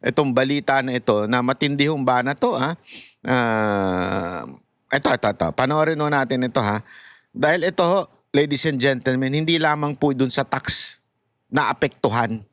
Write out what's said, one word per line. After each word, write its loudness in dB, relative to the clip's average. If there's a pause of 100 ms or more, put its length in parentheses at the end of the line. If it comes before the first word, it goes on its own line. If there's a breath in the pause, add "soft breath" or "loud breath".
itong 0
balita 2
na -4
ito 0
na 0
matindi 0
hong -2
bana 2
to, 0
ha? -2 (480 loud breath)
Ah, 0 (480)
ito, 0
ito, 2
ito. -2
Panoorin 0
ho 0
natin 0
ito, 0
ha? 0 (480 loud breath)
Dahil 0
ito, 0
ho, 0 (240)
ladies 2
and -2
gentlemen, 0
hindi 0
lamang 0
po 0
dun 0
sa -2
tax -4 (480)
na 0
apektuhan. -2